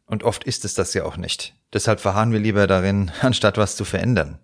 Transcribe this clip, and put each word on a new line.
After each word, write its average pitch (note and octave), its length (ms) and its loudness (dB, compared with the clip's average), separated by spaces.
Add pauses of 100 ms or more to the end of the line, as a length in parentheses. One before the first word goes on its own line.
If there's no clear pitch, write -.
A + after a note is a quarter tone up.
und G#2+ 180 -6
oft A2+ 200 -2
ist - 220 -4
es G2 100 -6
das - 180 -2
ja F2+ 100 -2
auch D#2 140 -8
nicht. - 380 -8 (180)
Deshalb G#2 260 0
verharren G#2+ 320 2
wir G#2+ 80 2
lieber G#2 280 2
darin, F#2+ 480 2
<laughs> - 60 -10
anstatt A#2 360 2
was G#2 180 0
zu G#2 100 -4
verändern. F2+ 580 0